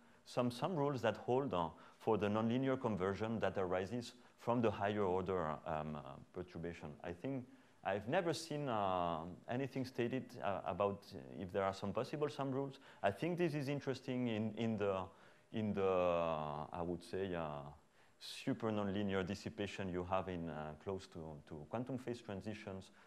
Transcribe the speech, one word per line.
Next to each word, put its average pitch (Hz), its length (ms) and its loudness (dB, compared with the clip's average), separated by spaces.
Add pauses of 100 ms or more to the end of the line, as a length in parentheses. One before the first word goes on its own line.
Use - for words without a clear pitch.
(260)
some, 123 240 2
some 160 260 -2
rules 143 260 2
that 107 140 4
hold, 127 380 2
uh, 85 140 4 (300)
for 110 180 6
the 101 120 4
nonlinear 123 520 4
conversion 104 600 0
that 98 180 2
arises 95 540 0 (260)
from 120 240 2
the 110 80 6
higher 104 320 2
order, 90 480 2 (160)
um, 76 300 -2
uh, 73 40 -6 (320)
perturbation. 85 560 -8 (160)
I 87 80 -4
think 127 320 -6 (400)
I've 98 240 0
never 170 240 2
seen, 147 360 -4
uh, 92 500 2 (320)
anything 127 340 -2
stated, 120 400 -2 (180)
uh, 92 240 0
about 98 380 0 (340)
if 87 140 -6
there 98 100 4
are 98 120 4
some 101 180 -4
possible 143 360 0
sum 139 220 -2
rules. 135 280 -2 (240)
I 98 80 4
think 165 260 0
this 165 180 2
is 139 140 0
interesting 127 600 0
in, 107 280 2
in 113 220 2
the, 98 220 2 (520)
in 107 220 0
the, 95 120 4
uh, 82 840 4
I 87 100 -4
would 85 200 -2
say, 95 320 -2
uh, 76 280 -2 (560)
super - 520 -2
nonlinear 98 560 2
dissipation 98 640 -4
you 87 180 -2
have 95 200 2
in, 85 200 -4
uh, 76 240 -6 (120)
close 95 240 -6
to, 85 120 -12 (280)
to 76 200 -10
quantum 123 300 -4
phase 120 220 -6
transitions, 101 720 -8 (160)